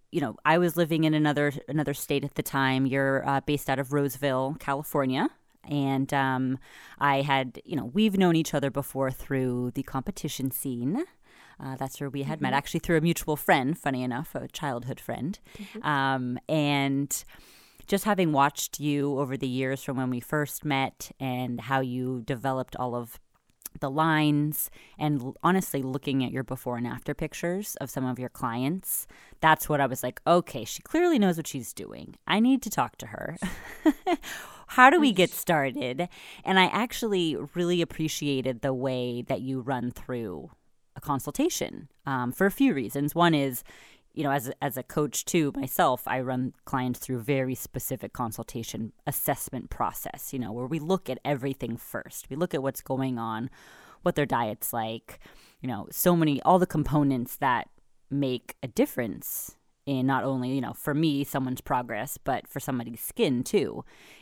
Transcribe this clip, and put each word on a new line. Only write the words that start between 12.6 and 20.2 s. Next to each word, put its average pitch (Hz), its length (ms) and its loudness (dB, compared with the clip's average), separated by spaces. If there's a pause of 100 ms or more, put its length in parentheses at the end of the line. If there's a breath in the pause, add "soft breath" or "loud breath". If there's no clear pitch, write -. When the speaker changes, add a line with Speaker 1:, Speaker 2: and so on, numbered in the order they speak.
Speaker 1:
through 170 180 2
a 151 40 4
mutual 160 340 0
friend, 147 420 2
funny 131 240 -4
enough, 127 320 -4
a 127 140 -8
childhood 127 520 -6
friend. 143 380 -6 (200)
Speaker 2:
Mm-hmm. 208 280 -12
Speaker 1:
Um, 135 640 0
and 143 760 0 (600 loud breath)
just 196 200 0
having 185 260 4
watched 143 480 2
you 143 400 0
over 135 160 -2
the 139 120 -4
years 131 360 -2
from 131 140 -4
when 131 120 0
we 123 120 -2